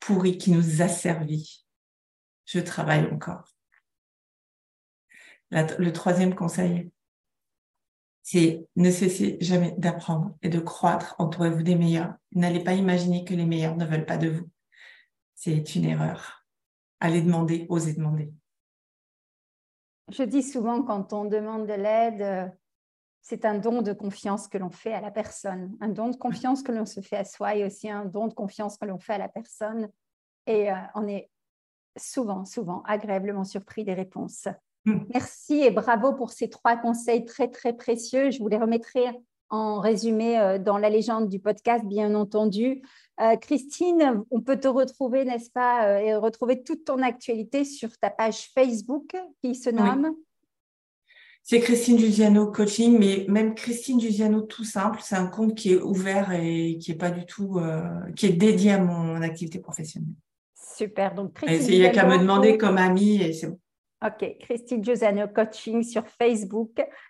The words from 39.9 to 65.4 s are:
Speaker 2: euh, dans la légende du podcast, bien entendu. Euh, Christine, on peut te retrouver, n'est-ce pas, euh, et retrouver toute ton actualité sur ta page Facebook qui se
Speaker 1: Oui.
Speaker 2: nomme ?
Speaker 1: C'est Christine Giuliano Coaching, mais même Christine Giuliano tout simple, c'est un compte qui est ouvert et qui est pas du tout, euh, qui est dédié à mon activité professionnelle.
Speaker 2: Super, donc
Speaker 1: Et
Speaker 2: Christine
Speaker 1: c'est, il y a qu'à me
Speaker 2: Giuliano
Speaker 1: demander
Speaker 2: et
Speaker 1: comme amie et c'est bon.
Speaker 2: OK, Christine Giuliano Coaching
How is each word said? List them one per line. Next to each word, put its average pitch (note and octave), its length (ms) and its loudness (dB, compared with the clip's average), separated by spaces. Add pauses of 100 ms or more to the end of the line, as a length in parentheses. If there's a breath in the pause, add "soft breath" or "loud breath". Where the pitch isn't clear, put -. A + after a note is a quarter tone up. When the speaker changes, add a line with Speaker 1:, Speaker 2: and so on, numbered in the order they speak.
Speaker 2:
euh, G3 180 2
dans G3+ 200 0
la G#3 120 2
légende A3 380 0
du G3 100 -6
podcast, A3 460 0
bien G#3 320 0
entendu. G#3+ 640 0 (380 loud breath)
Euh, A3+ 160 4
Christine, C#4 960 0
on A3+ 80 0
peut C#4 180 0
te C4+ 80 -2
retrouver, C4 580 0
n'est-ce A#3+ 260 -6
pas, B3 360 2
euh, G3+ 120 4
et G#3+ 180 2
retrouver A3+ 480 0
toute D#4+ 200 -8
ton C4 180 -2
actualité B3 640 -2
sur A#3 340 -12
ta G#3 120 -2
page A3 420 -4
Facebook B3+ 640 0 (260)
qui B3 140 -4
se B3 160 -6
Speaker 1:
Oui. A3+ 60 0
Speaker 2:
nomme ? C4+ 400 2 (1300 soft breath)
Speaker 1:
C'est A#3 160 4
Christine A#3 380 4
Giuliano G#3 520 6
Coaching, A3+ 480 4
mais G3 300 4
même A3 260 2
Christine A#3+ 460 -2
Giuliano G#3+ 400 2
tout G#3+ 240 -10
simple, G#3+ 380 -2
c'est - 140 -4
un F#3 100 0
compte G#3+ 280 0
qui F#3 200 4
est F#3 60 6
ouvert F#3+ 520 0
et E3 460 0
qui E3+ 120 -10
est D#3+ 60 -4
pas F3 140 -2
du F3 160 -8
tout, F#3+ 320 -6
euh, E3+ 580 -4
qui G#3+ 100 2
est F3 60 6
dédié G3+ 400 6
à G3 60 4
mon E3+ 440 0
activité E3 380 -6
professionnelle. D#3+ 540 -12 (420)
Speaker 2:
Super, G3 580 -6
donc G3 160 -6 (120)
Speaker 1:
Et - 40 -4
Speaker 2:
Christine E3 200 2
Speaker 1:
c'est, - 60 4
il F#3 100 8
y F3+ 40 10
a - 40 8
qu'à G3+ 140 6
me F3+ 80 8
Speaker 2:
Giuliano F3+ 100 6
Speaker 1:
demander G3 280 6
Speaker 2:
et A3 80 6
Speaker 1:
comme F#3+ 200 4
amie G3 420 4
et E3 120 0
c'est D#3+ 160 -6
bon. E3+ 100 -10 (460)
Speaker 2:
OK, G#3 360 -6
Christine A#3+ 440 -6
Giuliano G#3 440 2
Coaching A3 540 -2